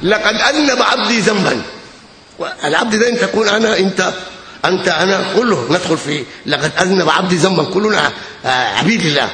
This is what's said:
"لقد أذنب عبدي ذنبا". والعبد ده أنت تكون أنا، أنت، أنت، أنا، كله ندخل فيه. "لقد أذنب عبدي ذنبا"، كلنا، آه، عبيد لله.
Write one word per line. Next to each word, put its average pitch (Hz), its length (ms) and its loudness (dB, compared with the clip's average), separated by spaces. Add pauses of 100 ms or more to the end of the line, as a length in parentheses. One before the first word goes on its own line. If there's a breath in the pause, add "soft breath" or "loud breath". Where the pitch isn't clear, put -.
"لقد 214 320 2
أذنب 269 460 2
عبدي 226 380 0
ذنبا". 175 420 0 (760)
والعبد 170 560 -2
ده 233 140 2
أنت 240 100 -2
تكون 196 280 0
أنا، 214 300 2
أنت، 185 360 0 (520 loud breath)
أنت، 180 220 2
أنا، 185 380 2 (100)
كله 202 340 2
ندخل 175 280 0
فيه. 143 260 -6 (220 loud breath)
"لقد 147 260 -2 (100)
أذنب 185 280 2
عبدي 180 260 2
ذنبا"، 170 280 2
كلنا، 185 480 0 (340 loud breath)
آه، 131 40 0
عبيد 127 520 2
لله. 143 320 0